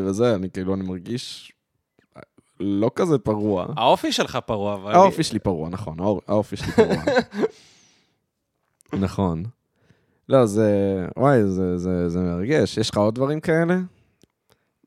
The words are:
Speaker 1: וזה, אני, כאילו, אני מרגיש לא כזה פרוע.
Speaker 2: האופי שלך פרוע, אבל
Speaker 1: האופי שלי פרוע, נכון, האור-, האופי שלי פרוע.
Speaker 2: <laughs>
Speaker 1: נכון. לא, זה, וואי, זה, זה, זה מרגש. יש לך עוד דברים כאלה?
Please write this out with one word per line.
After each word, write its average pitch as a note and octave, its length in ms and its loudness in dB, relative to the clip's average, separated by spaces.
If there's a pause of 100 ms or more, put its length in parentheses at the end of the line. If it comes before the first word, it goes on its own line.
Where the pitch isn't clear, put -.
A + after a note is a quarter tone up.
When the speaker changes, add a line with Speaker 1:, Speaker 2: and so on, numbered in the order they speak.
Speaker 1:
וזה, G#2+ 320 2
אני, F#2 160 -4
כאילו, F#2+ 240 -4
אני F#2+ 100 -4
מרגיש F#2 680 -10 (1080)
לא G2+ 360 0
כזה E3 220 2
פרוע. G#2 480 -2 (100)
Speaker 2:
האופי F3+ 360 2
שלך C#3+ 340 -4
פרוע, G#2 280 -4
אבל G2+ 200 -8
Speaker 1:
האופי F#3 280 6
שלי A2 160 -4
פרוע, E2 300 -2
נכון, E2+ 320 -8
האור-, G2 280 0
האופי G#2 280 0
שלי - 160 -8
פרוע. G#3 240 4 (2000)
Speaker 2:
<laughs> G2 140 -2
Speaker 1:
נכון. F2 380 -2 (840)
לא, C3 180 6
זה, G#2 240 2 (460)
וואי, B2+ 280 4
זה, F#2 340 0
זה, F2 300 -2
זה E2+ 100 -2
מרגש. F#2+ 600 -2
יש A2 120 -2
לך - 60 -6
עוד G#2+ 180 2
דברים C#3 260 -2
כאלה? E3+ 360 0 (1120)